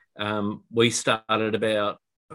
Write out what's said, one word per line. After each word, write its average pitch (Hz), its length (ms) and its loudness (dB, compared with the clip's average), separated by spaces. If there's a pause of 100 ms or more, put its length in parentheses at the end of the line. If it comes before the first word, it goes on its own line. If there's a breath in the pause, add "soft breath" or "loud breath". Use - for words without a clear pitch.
(180)
um, 104 540 -4
we 117 180 4
started 110 640 0
about, 107 440 0 (380)